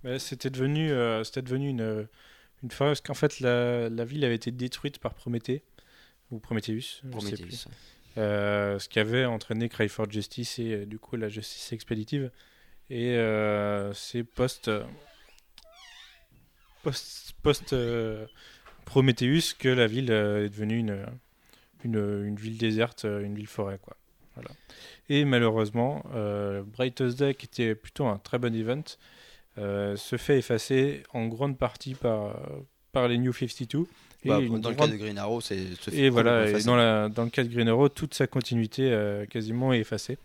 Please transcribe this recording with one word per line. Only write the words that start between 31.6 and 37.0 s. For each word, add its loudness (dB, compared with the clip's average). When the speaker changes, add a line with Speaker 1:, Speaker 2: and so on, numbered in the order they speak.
Speaker 1:
par, 0
euh, -6
par 4
les 4
New 2
fifty-two. -4
Et 0
Speaker 2:
Bah, 6
Speaker 1:
une 0
Speaker 2:
dans -2
le -2
Speaker 1:
grande 6
Speaker 2:
cas -2
de -6
Green -6
Arrow, -2
c'est, -4
se -8
fait -2
Speaker 1:
Et 8
voilà, 6
Speaker 2:
complètement -
Speaker 1:
et 4
Speaker 2:
effacer. 2
Speaker 1:
dans 6
la, 6